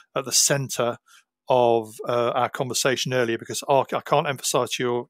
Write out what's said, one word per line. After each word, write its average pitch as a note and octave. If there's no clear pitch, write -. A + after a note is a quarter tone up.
at C#3
the B2
center A#2+
of, A#2
uh, A#2+
our B2
conversation B2+
earlier, A#2
because -
arch-, C3+
I -
can't D3+
emphasize B2+
to -
your, A#2+